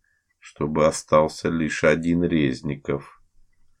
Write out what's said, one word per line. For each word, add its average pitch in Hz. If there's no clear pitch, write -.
чтобы 76
остался 78
лишь 82
один 82
Резников. 71